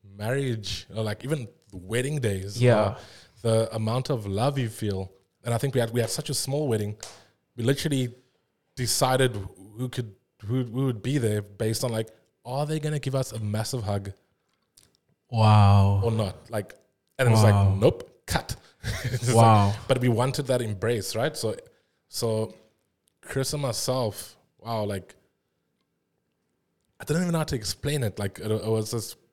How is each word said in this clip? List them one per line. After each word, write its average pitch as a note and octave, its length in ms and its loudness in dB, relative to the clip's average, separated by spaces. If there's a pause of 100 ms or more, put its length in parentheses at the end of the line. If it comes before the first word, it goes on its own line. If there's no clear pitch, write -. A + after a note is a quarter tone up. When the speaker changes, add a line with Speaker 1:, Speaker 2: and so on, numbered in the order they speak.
(180)
Speaker 1:
marriage, A#2 680 -6 (100)
or, A2 80 -4
like, G#2 200 -6
even C3+ 240 -6 (240)
wedding A#2+ 500 -4
days, G2+ 400 -4
Speaker 2:
Yeah. A#2+ 180 6
Speaker 1:
uh, G#2+ 180 0 (440)
the A2+ 340 0
amount A2+ 360 -2
of A2+ 160 -4
love A#2 320 -2
you A#2+ 100 -2
feel. F#2+ 420 -6 (320)
And A#2 120 -2
I - 20 -2
think C3+ 180 -2
we B2+ 60 4
had, A2+ 100 -2
we A#2+ 100 -2
had A2 100 -2
such - 180 -6
a D3+ 60 -4
small D3 320 -2
wedding. G#2+ 280 -2 (640)
We A2+ 60 -6
literally C3+ 500 0 (600)
decided B2+ 600 2 (420)
who B2+ 120 -6
could, A#2 240 -8 (320)
who, B2 180 -2
who A#2+ 220 -2
would A#2 160 -2
be C#3+ 160 -2
there G#2+ 240 0
based A2 420 -4
on, B2 80 -2
like, A2+ 180 -4 (360)
are C3+ 220 -4
they D#3 120 -2
gonna D3+ 200 -4
give C3+ 160 -4
us C3 180 -2
a A2+ 60 -8
massive A2 440 -4
hug G2+ 280 -4 (1200)
Speaker 2:
Wow. G2+ 720 8
Speaker 1:
or A2+ 80 0
not? G#2+ 240 -2 (140)
Like, G#2 260 -8 (420)
and C3 100 2
it A#2 40 6
was G#2+ 120 8
like, G#2+ 100 8
Speaker 2:
Wow. G2 220 6
Speaker 1:
"Nope, - 520 0
cut." - 280 -4 (280)
<laughs> - 220 -6
It's A#2+ 140 -4
just A#2+ 80 -4
like, A#2 80 0
Speaker 2:
Wow. G#2+ 380 8 (140)
Speaker 1:
but A#2 140 2
we B2 80 2
wanted C3 380 0
that B2 140 0
embrace, G#2+ 540 -4
right? C#3 220 -2
So, G#2+ 180 -4 (540)
so A2 440 -4 (680)
Chris - 320 -4
and D3 80 -4
myself, B2+ 760 -4 (240)
wow, A2 240 -6
like, G2+ 320 -6 (1800)
I - 60 -14
don't D3 160 -2
even F3 100 0
know E3 80 6
how D#3+ 60 2
to D3+ 100 -2
explain C#3 480 -2
it. G#2 160 -2
Like, G2+ 200 -4
it, G#2+ 120 -4
it G#2+ 140 2
was A2 260 2
this A2+ 240 -4 (180)